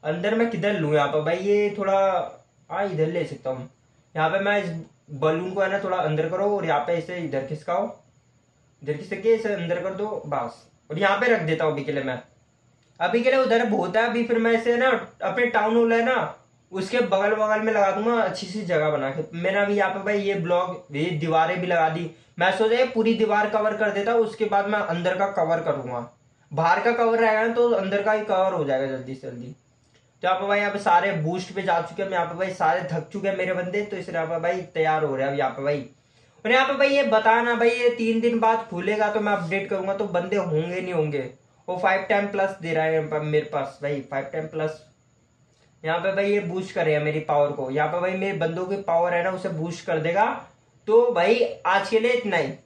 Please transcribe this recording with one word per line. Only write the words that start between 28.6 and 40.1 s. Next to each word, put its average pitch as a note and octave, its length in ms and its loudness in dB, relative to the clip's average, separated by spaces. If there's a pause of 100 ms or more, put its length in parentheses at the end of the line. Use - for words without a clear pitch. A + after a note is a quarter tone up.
जाएगा C3+ 220 0
जल्दी C3 280 -8
से C3 120 -14
जल्दी। A#2+ 200 -12
तो - 800 -12
यहाँ F#3 120 2
पे G3 80 -4
भाई G3+ 120 2
यहाँ G3+ 120 0
पे G3+ 80 -4
सारे F#3 340 4
boost E3 400 -4
पे G3 80 -6
जा F3 200 2
चुके G3 220 -6
हैं, F#3+ 80 -4
यहाँ F3 140 0
पे D#3+ 100 -10
भाई F3+ 180 -4
सारे E3+ 360 0
थक D#3+ 200 -4
चुके G3 180 -6
हैं F#3+ 100 -2
मेरे F#3 160 -2
बंदे, F3+ 280 -4
तो G3+ 160 -6
इसलिए E3 200 -8
यहाँ D#3+ 120 -2
पे E3 120 -2
भाई F3+ 200 -2 (120)
तैयार D#3 300 2
हो C#3 120 -2
रहे C3+ 100 0
हैं C#3 60 0
अब C#3 80 -2
यहाँ C3+ 120 0
पे C#3 120 -8
भाई। C#3+ 220 -2 (600)
और G#3+ 60 2
यहाँ C4 160 4
पे C#4+ 80 0
भाई C#4 140 4
ये C#4 160 4
बताना A3+ 500 4
भाई, A#3 160 4
ये A#3+ 200 2
तीन A3+ 300 0
दिन A#3 180 2
बाद A3+ 300 2
खुलेगा G#3 400 0
तो G#3 100 0
मैं G#3 140 0
update F#3+ 360 -4
करूंगा, G3 240 -2
तो G3 140 -2
बंदे F3+ 280 -2